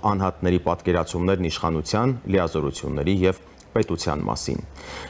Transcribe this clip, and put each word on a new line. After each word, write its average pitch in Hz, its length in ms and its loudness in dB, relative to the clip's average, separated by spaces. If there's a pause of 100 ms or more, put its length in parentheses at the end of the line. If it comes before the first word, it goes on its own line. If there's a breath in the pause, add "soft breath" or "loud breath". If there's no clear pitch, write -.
(120)
անհատների 92 500 2
պատկերացումներն 87 880 0
իշխանության, 85 640 0 (100)
լիազորությունների 80 1000 0
և 92 200 2 (320 loud breath)
պետության 82 480 0
մասին։ - 360 -2 (480 loud breath)